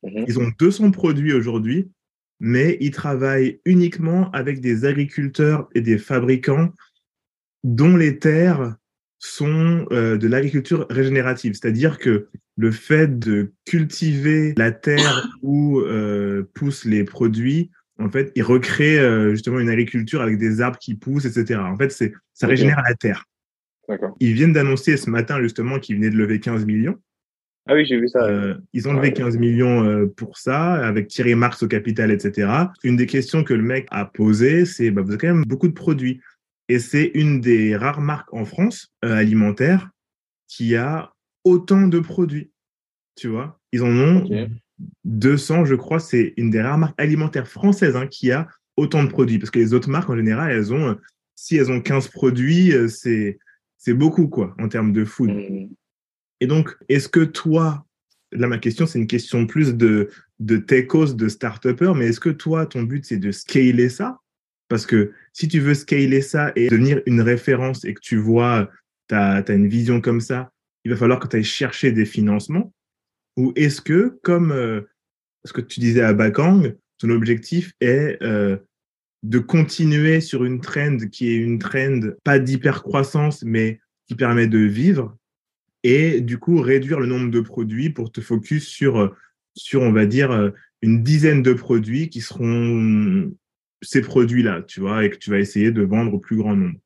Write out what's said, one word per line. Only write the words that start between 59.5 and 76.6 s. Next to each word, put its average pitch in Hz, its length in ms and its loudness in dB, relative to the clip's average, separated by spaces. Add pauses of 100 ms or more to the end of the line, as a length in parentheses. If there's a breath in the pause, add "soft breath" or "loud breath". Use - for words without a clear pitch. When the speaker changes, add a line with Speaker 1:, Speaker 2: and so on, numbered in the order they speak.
Speaker 2:
de, 107 340 2 (300 loud breath)
de 110 180 0
techos, 131 560 2
de 110 160 -2
start-upper, 123 680 -2
mais 120 120 0
est-ce 113 120 0
que 170 100 0
toi, 160 360 -2
ton 135 180 -6
but, 135 220 -6
c'est 110 120 -6
de 98 140 -4
scaler 123 580 2
ça ? 226 300 -8 (480)
Parce 110 180 -4
que 104 280 0 (180 loud breath)
si - 160 -6
tu 156 120 2
veux 143 160 2
scaler 139 460 0
ça 147 340 -4
et 120 140 0
devenir 135 360 2
une 117 160 2
référence 123 640 -2
et 104 80 -8
que - 80 -16
tu - 160 -4
vois, 113 520 2 (380 soft breath)
t'as, 98 360 0
t'as 104 120 0
une 101 120 4
vision 117 340 0
comme 117 200 -2
ça, 127 300 -8 (320)
il 117 80 -4
va 120 60 -2
falloir 120 220 2
que - 80 -10
t'ailles 110 160 -2
chercher 131 480 -2
des 110 140 2
financements. 107 680 -2 (640)
Ou 127 180 0
est-ce 147 260 0
que, 196 420 0
comme, 170 280 0
euh, 117 300 -4 (640)
ce - 80 -20
que 123 80 -6
tu - 180 -12
disais 120 220 4
à 110 120 4
Bakang, 143 640 4 (220)